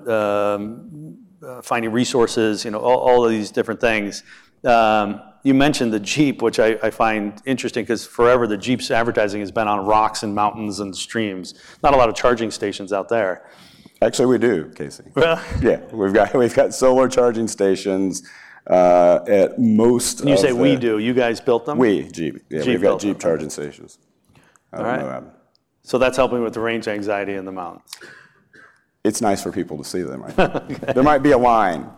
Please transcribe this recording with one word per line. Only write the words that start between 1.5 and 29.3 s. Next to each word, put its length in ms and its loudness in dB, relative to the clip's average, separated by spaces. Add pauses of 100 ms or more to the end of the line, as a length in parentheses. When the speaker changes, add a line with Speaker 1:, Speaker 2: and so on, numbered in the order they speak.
Speaker 1:
finding 300 -4
resources, 720 0
you 60 -8
know, 80 -6
all, 180 2
all 280 4
of 40 2
these 220 -4
different 280 -4
things. 440 -2 (400)
Um, 580 2 (220)
you 100 4
mentioned 400 2
the 60 0
Jeep, 420 -2
which 180 0
I, 100 4 (120)
I 80 0
find 560 -2
interesting 400 -4
'cause 180 -2
forever 440 2
the 100 -4
Jeep's 320 -4
advertising 520 0
has 100 -8
been 160 -2
on 180 -2
rocks 380 2
and 100 -6
mountains 460 -4
and 160 -8
streams. 580 -8 (300)
Not 100 4
a 40 6
lot 120 4
of 60 -4
charging 340 0
stations 420 -8
out 180 -4
there. 380 -2 (540)
Speaker 2:
Actually, 240 2
we 140 4
do, 340 0
Casey. 300 -14 (100)
Speaker 1:
Well 260 0 (220)
Speaker 2:
Yeah, 200 2 (100)
we've 220 0
got, 200 4
we've 220 2
got 180 2
solar 340 4
charging 400 0
stations, 760 -2 (420)
uh, 640 6
at 320 2
most 640 2
Speaker 1:
When 80 0
you 40 4
Speaker 2:
of 60 4
Speaker 1:
say 120 2
we 220 2
Speaker 2:
the 80 -2
Speaker 1:
do, 160 0
you 160 -2
guys 260 0
built 280 0
them? 100 -4
Speaker 2:
We, 320 2
Jeep. 280 -6 (120)
Yeah, 120 -6
Speaker 1:
Jeep 60 -4
Speaker 2:
we've 140 0
got 60 4
Speaker 1:
built 140 2
Speaker 2:
Jeep 180 -4
Speaker 1:
them. 20 -16
Speaker 2:
charging 300 -2
stations. 480 -14 (760)
I 40 -14
Speaker 1:
All 60 -6
Speaker 2:
don't 80 -4
Speaker 1:
right. 100 -4
Speaker 2:
know, 80 -8
Adam. 220 -12 (520)
Speaker 1:
So 160 -2
that's 180 0
helping 260 0
with 120 -6
the 60 -6
range 260 -4
anxiety 480 -4
in 100 -10
the 60 -12
mountains. 400 -14 (1120)
Speaker 2:
It's 180 -2
nice 220 0